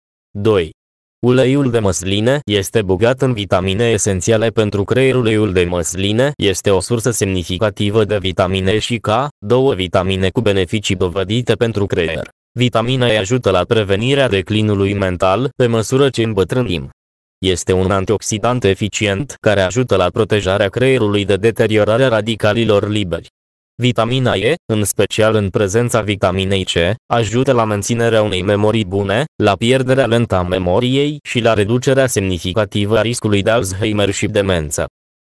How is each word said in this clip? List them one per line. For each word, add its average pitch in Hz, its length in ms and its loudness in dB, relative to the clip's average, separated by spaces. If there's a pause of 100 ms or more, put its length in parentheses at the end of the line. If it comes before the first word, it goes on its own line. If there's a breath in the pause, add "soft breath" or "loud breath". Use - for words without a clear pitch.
(320)
Doi. 101 400 0 (540)
Uleiul 131 440 2
de 117 100 0
măsline 104 640 0
este 104 360 0
bogat 104 400 0
în 131 120 0
vitamine 98 520 0
esențiale 110 640 0
pentru 104 340 0
creier. 127 320 2
Uleiul 110 380 0
de 90 100 4
măsline 95 760 -2
este 101 320 -2
o 95 100 4
sursă 117 320 -2
semnificativă 101 920 -2
de 104 120 -2
vitamine 95 540 0
E 104 80 0
și 120 180 -4
K, 107 100 -6 (380)
două 131 280 2
vitamine 92 560 -2
cu - 120 -4
beneficii 98 540 0
dovedite 95 580 -2
pentru 104 320 -2
creier. 85 440 -4 (300)
Vitamina 123 480 0
E 110 100 2
ajută 107 320 0
la 90 140 2
prevenirea 113 680 0
declinului 101 640 0
mental, 95 600 0
pe 123 120 0
măsură 131 420 0
ce 117 140 -2
îmbătrânim. 95 640 -2 (560)
Este 92 280 0
un 92 180 0
antioxidant 104 720 -2
eficient, 101 800 -2
care 101 200 2
ajută 98 340 0
la 90 120 2
protejarea 101 600 0
creierului 113 560 0
de 98 100 2
deteriorarea 107 720 2
radicalilor 107 800 0
liberi. 95 380 -4 (540)
Vitamina 120 520 0
E, 110 220 0 (180)
în 107 100 2
special 107 520 2
în 101 140 0
prezența 113 520 0
vitaminei 95 600 0
C, - 80 -6 (420)
ajută 120 380 0
la 117 140 2
menținerea 110 560 0
unei 92 200 0
memorii 104 440 2
bune, 98 400 -2 (180)
la 101 120 4
pierderea 127 500 2
lentă 113 300 0
a 92 60 2
memoriei 120 840 0
și - 160 -4
la 113 140 2
reducerea 127 540 2
semnificativă 98 880 -2
a 107 40 2
riscului 104 400 0
de 101 80 0
Alzheimer 104 640 0
și 101 160 -4
demență. 90 580 -2 (380)